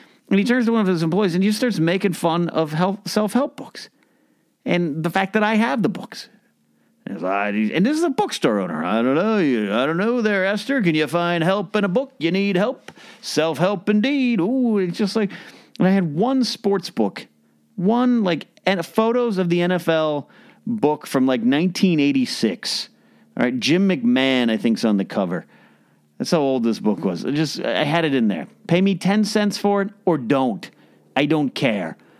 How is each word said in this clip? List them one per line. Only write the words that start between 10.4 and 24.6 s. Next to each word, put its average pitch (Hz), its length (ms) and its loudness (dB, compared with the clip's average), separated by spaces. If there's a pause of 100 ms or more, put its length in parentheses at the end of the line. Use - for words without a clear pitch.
Esther. 214 340 -2
Can 170 140 2
you 156 120 0
find 170 380 -2
help 196 320 -2
in 208 80 0
a 202 40 0
book? 247 300 -2
You 165 120 -2
need 196 260 0
help? 226 360 -4 (280)
Self-help 160 720 0
indeed." 240 500 2
Ooh, 226 380 0
it's 180 180 -2
just 202 200 -2
like, 202 160 0 (460)
and 180 100 4
I - 20 4
had 180 240 2
one 247 300 0
sports 196 440 -2
book, - 380 -4 (480)
one, 233 480 2
like, 175 240 -2 (180)
N-, 185 200 0
photos 233 520 0
of 180 140 0
the 175 100 2
N 180 120 2
F 175 160 -2
L 156 420 0 (360)
book 147 400 0
from, 131 200 2
like, 127 160 2
nineteen 165 580 2
eighty-six. 135 880 -2 (480)
All - 60 0
right, 127 160 0
Jim 160 280 2
McMahon, 127 640 2
I 110 60 2
think's 113 280 0